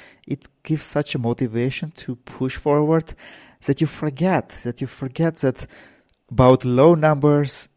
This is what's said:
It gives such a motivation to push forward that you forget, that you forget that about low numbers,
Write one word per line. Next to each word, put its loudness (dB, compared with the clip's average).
It -10
gives -4
such -4
a -2
motivation -4
to -12
push -8
forward 0
that -2
you 0
forget, -2
that -8
you -6
forget -4
that -2
about 6
low 6
numbers, 2